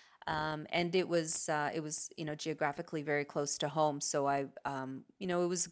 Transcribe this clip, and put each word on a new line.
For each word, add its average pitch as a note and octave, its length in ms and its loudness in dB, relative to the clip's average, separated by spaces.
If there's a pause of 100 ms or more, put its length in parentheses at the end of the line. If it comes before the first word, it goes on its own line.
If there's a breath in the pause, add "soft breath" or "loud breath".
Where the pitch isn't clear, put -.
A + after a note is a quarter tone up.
(280 soft breath)
Um, D#3 440 -4
and F3 240 0
it F#3 120 2
was, E3 420 4
uh, D3 240 0
it D#3 80 -2
was, D3+ 360 2
you D#3+ 80 -6
know, D3+ 100 -4
geographically D3+ 680 -4
very D3 220 0
close C#3+ 340 -2
to D3+ 100 -2
home. D3+ 320 2
So C#3+ 260 2
I, C#3 200 0 (180)
um, C3+ 380 -6 (160)
you F#3+ 80 -6
know, F3 160 2
it F3 40 2
was F3 200 4
a - 40 -10